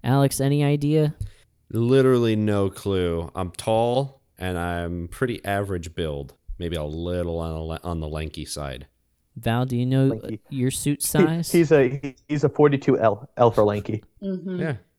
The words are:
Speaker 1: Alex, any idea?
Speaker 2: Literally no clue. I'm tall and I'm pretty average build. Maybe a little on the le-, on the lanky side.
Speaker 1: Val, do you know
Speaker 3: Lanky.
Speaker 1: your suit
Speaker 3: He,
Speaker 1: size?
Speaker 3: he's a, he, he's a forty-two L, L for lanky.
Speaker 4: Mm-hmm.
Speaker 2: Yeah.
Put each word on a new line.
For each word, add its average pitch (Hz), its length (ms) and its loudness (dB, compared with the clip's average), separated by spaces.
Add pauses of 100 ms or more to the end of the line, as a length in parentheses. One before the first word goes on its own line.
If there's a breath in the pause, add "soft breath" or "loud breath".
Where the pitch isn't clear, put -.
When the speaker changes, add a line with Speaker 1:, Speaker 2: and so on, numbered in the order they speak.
Speaker 1:
Alex, 135 380 2
any 143 240 2
idea? 147 500 2 (560 loud breath)
Speaker 2:
Literally 120 680 4
no 104 320 2
clue. 87 640 -2
I'm 90 160 -6
tall 120 680 0 (160)
and 90 200 -6
I'm 85 520 -4
pretty 120 340 -6
average 98 500 -4
build. 71 420 -6 (220)
Maybe 85 200 -4
a 76 80 -4
little 85 540 -4
on 82 140 -6
the 80 60 -6
le-, 80 240 -8
on 85 160 -4
the 78 80 -6
lanky 78 380 -8
side. 69 420 -10 (480)
Speaker 1:
Val, 117 300 -2
do 131 100 -4
you 123 100 0
know 135 220 4
Speaker 3:
Lanky. 110 320 -4 (100)
Speaker 1:
your 131 220 0
suit 147 300 -2
Speaker 3:
He, - 60 -4
Speaker 1:
size? 165 440 2
Speaker 3:
he's 165 220 4
a, 135 160 6 (120)
he, 139 140 -10 (140)
he's 147 160 0
a 143 40 6
forty-two 143 480 4
L, 104 380 0
L 117 160 6
for 107 140 4
lanky. 104 400 -2 (180)
Speaker 4:
Mm-hmm. 185 380 -6
Speaker 2:
Yeah. 160 140 -2 (240)